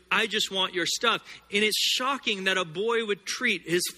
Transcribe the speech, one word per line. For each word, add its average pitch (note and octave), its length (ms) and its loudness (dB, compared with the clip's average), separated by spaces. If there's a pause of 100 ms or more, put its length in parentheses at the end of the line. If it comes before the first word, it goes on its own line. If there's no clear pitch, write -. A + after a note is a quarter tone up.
I G#3 160 2
just G#3 240 -2
want F#3+ 240 -2
your E3+ 140 0
stuff." A3 340 0 (320)
And G#3 100 4
it's G#3+ 140 2
shocking B3 680 0
that F#3+ 120 2
a F#3 80 0
boy A3 400 0
would G#3 220 -4
treat G3+ 420 -2
his F3 140 2 (140)